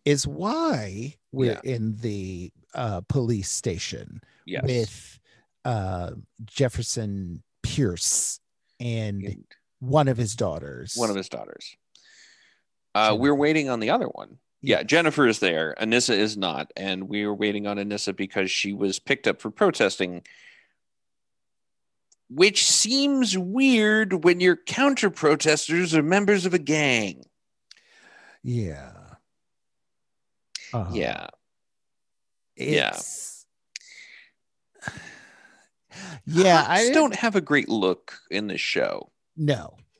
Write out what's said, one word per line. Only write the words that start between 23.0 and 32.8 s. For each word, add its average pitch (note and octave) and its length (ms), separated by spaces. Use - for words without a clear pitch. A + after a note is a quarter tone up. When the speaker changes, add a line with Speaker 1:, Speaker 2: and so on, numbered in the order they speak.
Speaker 2:
weird G#3+ 880
when F3 160
your F3+ 160
counter C4 540
protesters D#3 840
are D#3 100
members F#3+ 420
of F3+ 80
a F3+ 60
gang. B2+ 640
Speaker 1:
Yeah. F2+ 520
Uh-huh. F#2+ 200
Speaker 2:
Yeah. A1+ 340
Yeah. B2 340